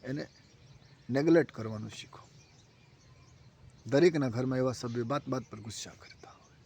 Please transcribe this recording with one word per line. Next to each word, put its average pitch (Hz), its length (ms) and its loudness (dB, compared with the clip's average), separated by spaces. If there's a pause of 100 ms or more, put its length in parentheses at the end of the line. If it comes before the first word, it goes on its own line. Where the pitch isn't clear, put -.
એને 139 200 -6 (840)
નેગ્લેક્ટ 151 420 4
કરવાનું 110 480 -10
શીખો. - 220 -18 (1600)
દરેકના 143 440 4
ઘરમાં 127 300 0
એવા 127 220 0
સભ્યો 120 260 -4
વાત 139 200 -4
વાત 127 180 -4
પર 110 160 -16
ગુસ્સા - 340 -12
કરતા - 420 -20
હોય - 280 -20